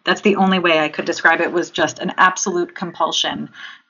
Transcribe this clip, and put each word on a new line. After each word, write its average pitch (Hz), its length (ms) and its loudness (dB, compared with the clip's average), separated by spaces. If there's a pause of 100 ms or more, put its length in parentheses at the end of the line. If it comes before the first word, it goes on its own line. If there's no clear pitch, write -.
That's 185 160 0
the 202 160 4
only 190 200 4
way 170 220 4
I 151 100 0
could 165 160 -6
describe 165 340 2
it, 160 120 0
was 170 180 -2
just - 300 -2
an - 180 -6
absolute 175 560 0
compulsion. 147 760 -4 (400)